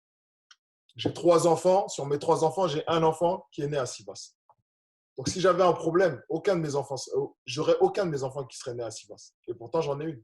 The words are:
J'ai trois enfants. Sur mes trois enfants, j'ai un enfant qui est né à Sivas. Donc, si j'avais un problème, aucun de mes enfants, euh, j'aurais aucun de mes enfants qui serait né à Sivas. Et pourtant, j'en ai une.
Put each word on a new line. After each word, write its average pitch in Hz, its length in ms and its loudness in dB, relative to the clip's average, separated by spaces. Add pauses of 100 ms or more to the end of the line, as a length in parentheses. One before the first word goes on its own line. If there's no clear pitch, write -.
(960)
J'ai 135 160 -2
trois 170 340 4
enfants. 185 420 4
Sur 139 180 -6
mes 143 120 -2
trois 156 260 2
enfants, 175 240 0
j'ai 143 180 -4
un 165 160 2
enfant 170 480 2
qui 156 120 -8
est 143 60 -4
né 147 80 -4
à 127 100 -2
Sivas. - 480 -14 (840)
Donc, 131 120 -4
si 185 120 -2
j'avais 180 220 4
un 175 100 6
problème, 165 580 0
aucun 165 260 0
de 170 40 0
mes 143 140 -4
enfants, 139 220 -4 (200)
euh, 143 100 0 (180)
j'aurais 151 360 0
aucun 190 260 2
de 165 40 -2
mes 139 120 -4
enfants 135 240 -6
qui - 100 -20
serait 123 180 -10
né 120 80 -8
à 113 80 -6
Sivas. - 440 -18 (120)
Et - 80 -8
pourtant, 156 280 -4
j'en 143 180 -4
ai 151 40 -8
une. 139 200 -10